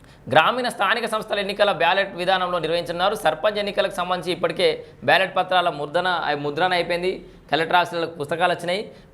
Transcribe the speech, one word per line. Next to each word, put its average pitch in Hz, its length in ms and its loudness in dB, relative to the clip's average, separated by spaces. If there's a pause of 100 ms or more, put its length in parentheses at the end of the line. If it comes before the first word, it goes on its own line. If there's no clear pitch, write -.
(300)
గ్రామీణ 214 380 4
స్థానిక 214 380 0
సంస్థల 214 320 -4
ఎన్నికల 202 340 0
బ్యాలెట్ 185 420 2
విధానంలో 180 440 0
నిర్వహించనున్నారు. 170 560 -2
సర్పంచ్ 208 440 0
ఎన్నికలకు 196 360 -2
సంబంధించి 180 380 -2
ఇప్పటికే 170 520 0 (200)
బ్యాలెట్ 180 320 4
పత్రాల 180 320 2
ముద్రణ, 147 400 -2
అయి-, 147 320 -2
ముద్రణ 147 320 0
అయిపోయింది. 175 540 -2 (260)
కలెక్టర్ 165 240 2
ఆఫీసులకు 170 340 0
పుస్తకాలు 170 420 -2
వచ్చినాయి. 175 380 -4 (240)